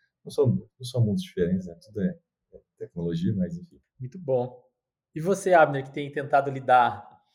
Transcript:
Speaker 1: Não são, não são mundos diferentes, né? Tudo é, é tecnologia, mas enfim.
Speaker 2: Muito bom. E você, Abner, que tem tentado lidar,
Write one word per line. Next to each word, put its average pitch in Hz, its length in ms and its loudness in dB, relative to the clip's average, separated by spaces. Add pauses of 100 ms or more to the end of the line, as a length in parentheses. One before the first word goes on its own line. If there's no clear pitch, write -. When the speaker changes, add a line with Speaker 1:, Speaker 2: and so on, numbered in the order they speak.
(240)
Speaker 1:
Não 143 60 -16
são, 139 160 2
não 101 380 -2
são 120 200 0
mundos 95 180 0
diferentes, 92 440 -2
né? 85 180 -14
Tudo 107 160 -10
é, 87 160 -2 (380)
é - 40 -20 (200)
tecnologia, 170 580 -4
mas 170 200 -4
enfim. - 240 -18 (180)
Speaker 2:
Muito 131 200 -14
bom. 131 440 -4 (520)
E 156 60 -10
você, 180 320 0
Abner, 147 300 6
que 139 100 -12
tem 143 200 -8
tentado 139 380 0
lidar, 123 580 2 (260)